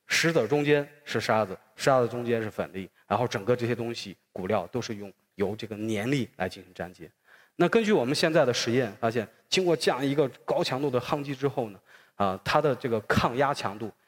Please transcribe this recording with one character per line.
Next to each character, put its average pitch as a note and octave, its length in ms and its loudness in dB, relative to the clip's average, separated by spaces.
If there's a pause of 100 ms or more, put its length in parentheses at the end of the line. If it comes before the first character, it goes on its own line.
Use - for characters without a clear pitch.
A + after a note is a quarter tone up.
石 - 240 2
子 D#3+ 80 4
儿 A2 80 2
中 D3 160 2
间 C#3+ 240 4 (160)
是 - 160 -2
沙 A2 260 2
子， F#2 100 -10 (200)
沙 C3+ 240 4
子 A#2+ 80 2
中 A#2+ 180 -6
间 A#2 160 0
是 G#2+ 80 -6
粉 F#2 240 -6
粒， F#2 160 -10 (160)
然 G#2 140 0
后 A#2+ 80 0
整 G#2+ 160 -4
个 A#2+ 120 2
这 A#2 120 -4
些 A#2+ 80 -2
东 A#2 180 -6
西， G2 220 -12 (160)
骨 F#2 160 -8
料 G2 200 0
都 A#2+ 140 -6
是 A2 140 -8
用， G2+ 160 -14 (240)
由 G2 200 -2
这 A2 120 -12
个 G#2 80 -10
粘 G#2+ 340 -2
粒 C3+ 280 0
来 - 100 -2
进 F#2+ 160 -10
行 F2+ 100 -20
粘 F2+ 200 -10
接。 D#2+ 180 -18 (460)
那 F3 120 4
根 A#3 140 4
据 G#3+ 80 2
我 D3 140 4
们 C#3 100 0
现 E3 160 2
在 D#3+ 140 6
的 B2 80 2
实 - 180 -2
验 A#2+ 280 0
发 A#2 120 0
现， A2 160 -4 (220)
经 F#3 160 2
过 E3+ 100 4
这 F3 160 0
样 C3 120 -2
一 C#3 120 0
个 C#3+ 120 2 (180)
高 - 180 0
强 C3 180 -2
度 D3 80 0
的 B2 100 0
夯 D3 220 -4
击 C#3+ 140 -6
之 C#3 120 -2
后 C3 220 -2
呢， F#2+ 100 -18 (360)
啊， F#2+ 280 0
它 - 180 2
的 D3 120 4
这 B2 160 -4
个 A2 120 0
抗 - 340 0
压 C#3 180 2
强 G2 240 -6
度 G#2+ 140 -8 (160)